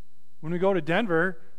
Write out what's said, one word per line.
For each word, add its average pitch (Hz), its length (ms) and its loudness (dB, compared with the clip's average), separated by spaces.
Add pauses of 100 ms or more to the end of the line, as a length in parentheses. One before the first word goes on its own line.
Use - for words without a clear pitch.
(400)
When 156 120 -2
we 180 60 0
go 190 140 4
to 180 80 2
Denver, 170 600 2 (180)